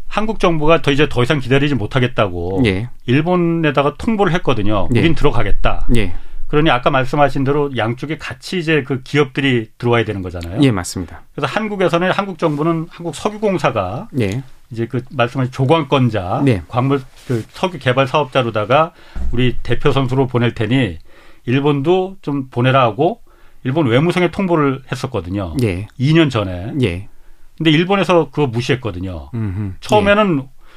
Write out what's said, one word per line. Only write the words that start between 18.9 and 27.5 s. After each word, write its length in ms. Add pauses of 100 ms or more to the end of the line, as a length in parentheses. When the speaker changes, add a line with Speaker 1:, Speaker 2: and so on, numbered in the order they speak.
Speaker 1:
우리 320
대표 300
선수로 340
보낼 280
테니 440 (460)
일본도 800
좀 260
보내라 340
하고 380 (420)
일본 240
외무성에 440
통보를 600
했었거든요. 720
Speaker 2:
예. 240 (120)
Speaker 1:
이 160
년 160
전에. 420 (100)
Speaker 2:
예. 260 (500)